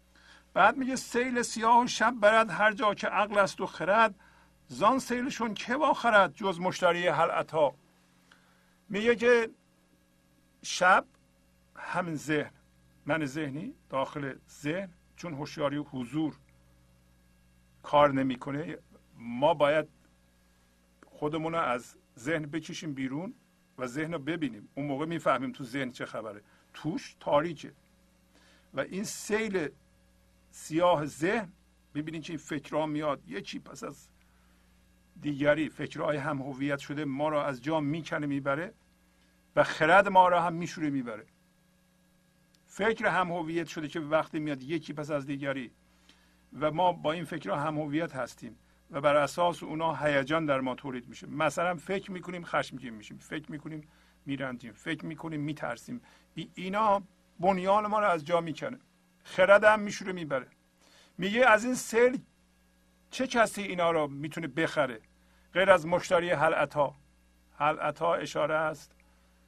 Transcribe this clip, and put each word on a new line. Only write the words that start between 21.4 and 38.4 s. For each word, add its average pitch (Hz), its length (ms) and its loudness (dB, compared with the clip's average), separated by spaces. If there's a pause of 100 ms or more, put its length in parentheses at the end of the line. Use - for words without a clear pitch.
رو 165 60 -2
از 123 380 -4 (220)
ذهن 151 280 -4
بکشیم 156 480 -10
بیرون 135 400 -6 (440)
و 127 80 -6
ذهن 151 260 -6
رو 170 60 -4
ببینیم. 139 560 -6
اون 139 120 -6
موقع 143 200 -4
میفهمیم 135 460 -2
تو 139 120 -14
ذهن 127 280 -6
چه 131 140 -10
خبره. 107 360 -12 (320)
توش - 460 -8
تاریکه 156 520 0 (1040)
و 143 60 -2
این 190 240 -6
سیل 196 640 -4 (800)
سیاه 160 560 2
ذهن، 175 460 -4 (420)
ببینید 156 280 -8
که 170 100 -12
این 156 60 -8
فکرها 156 480 -4
میاد 151 400 -4
یکی 202 320 -10
پس - 260 -14
از - 240 -14 (1120)
دیگری، 147 480 2
فکرهای 151 480 -4
هم 139 260 -4
هویت 139 360 -4
شده 147 260 -8
ما 143 240 -2
رو 156 80 -2
از 143 260 -4
جا 156 180 -2
می‌کنه 151 460 -4
میبره 139 480 -4 (800)